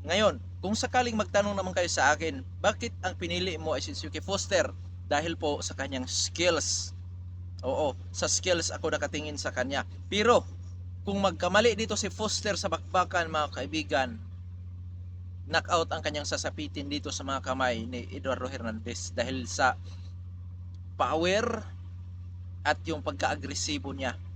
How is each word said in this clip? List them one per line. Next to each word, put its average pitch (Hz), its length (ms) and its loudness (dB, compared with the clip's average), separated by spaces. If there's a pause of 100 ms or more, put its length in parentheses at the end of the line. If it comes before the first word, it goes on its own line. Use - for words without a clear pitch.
Ngayon, 185 320 6 (240)
kung 202 160 0
sakaling 247 400 2
magtanong 202 400 4
naman 185 160 -2
kayo 175 160 2
sa 151 240 6
akin, 151 320 0 (160)
bakit 226 400 2
ang 185 160 -4
pinili 175 400 -2
mo 156 160 -2
ay 135 80 0
si 139 160 -6
Suki 156 240 -6
Foster? 190 480 2 (400)
Dahil 156 320 2
po 147 240 0
sa - 80 -4
kanyang 135 320 -4
skills. - 880 0 (720)
Oo, 135 320 0 (160)
sa 156 160 0
skills 175 400 2
ako 160 240 0
nakatingin 147 480 -2
sa 143 80 -2
kanya. 127 400 0 (240)
Pero, 214 320 8 (640)
kung 196 160 2
magkamali 190 480 6
dito 214 240 0
si 196 160 -2
Foster 214 480 0
sa 196 80 -2
bakbakan, 175 640 2
mga 151 240 2
kaibigan, 139 640 0 (1300)
knockout 165 400 2
ang 156 160 -2
kanyang 147 240 -2
sasapitin 147 640 -4
dito 147 160 -4
sa 139 160 -6
mga 135 160 -2
kamay 127 480 2
ni 123 240 -6
Eduardo 127 320 -2
Hernandez 117 720 -4
dahil 123 320 -2
sa - 320 4 (1200)
power 190 640 4 (960)
at 151 240 4
yung 156 160 -2
pagka-agresibo 143 960 0
niya 131 240 -2 (160)